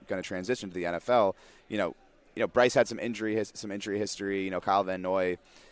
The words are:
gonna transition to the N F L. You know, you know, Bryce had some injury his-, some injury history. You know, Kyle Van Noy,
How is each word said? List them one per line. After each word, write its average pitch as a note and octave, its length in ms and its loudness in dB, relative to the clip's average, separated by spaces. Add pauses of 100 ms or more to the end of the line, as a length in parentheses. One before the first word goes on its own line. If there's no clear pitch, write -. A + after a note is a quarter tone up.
gonna F#2+ 140 -4
transition G2 480 -4
to E2+ 40 -16
the F2 120 -4
N F2 100 -2
F - 120 -6
L. A2+ 280 4 (320)
You G#2+ 100 -4
know, F2+ 160 -2 (400)
you - 60 -8
know, A2 80 0
Bryce B2 260 4
had A#2+ 140 6
some A2+ 100 -8
injury G#2+ 380 -4
his-, G#2+ 180 -2
some G#2 160 -10
injury G2+ 300 -4
history. G2 420 -2
You F#2+ 80 -4
know, F2+ 100 -2
Kyle G2+ 220 4
Van F#2 200 -2
Noy, F#2 360 0 (340)